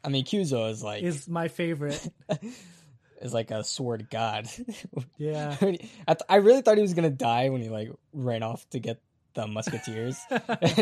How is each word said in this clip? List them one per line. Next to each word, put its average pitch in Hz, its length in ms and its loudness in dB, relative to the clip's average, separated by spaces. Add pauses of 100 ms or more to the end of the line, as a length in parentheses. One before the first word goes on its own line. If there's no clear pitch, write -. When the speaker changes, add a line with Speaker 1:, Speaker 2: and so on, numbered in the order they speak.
Speaker 1:
I 147 40 -4
mean, 135 160 0
Kyuzo 135 460 0
is, 110 120 -8
like, 104 200 -6
Speaker 2:
is 170 260 -4
my 170 200 -2
favorite. 156 580 -4 (220)
Speaker 1:
<laughs> 156 120 -2 (840)
is, 120 100 -8
like, 117 180 -2
a 110 140 -4
sword 120 460 -6
god. 110 440 -4
<laughs> - 640 -12
Speaker 2:
Yeah. 151 420 -4
Speaker 1:
I - 40 4 (500)
th-, - 140 -12
I 190 80 6
really 220 260 10
thought 214 140 8
he 208 60 6
was 196 120 2
gonna 165 160 4
die 123 380 2
when 131 140 -2
he, 113 80 -6
like, 110 200 -6 (220)
ran 123 300 -2
off 113 280 -8
to 131 100 -6
get 151 200 -6 (340)
the 110 120 -4
musketeers, 110 800 -6
Speaker 2:
<laughs> - 60 -12
Speaker 1:
and 208 520 0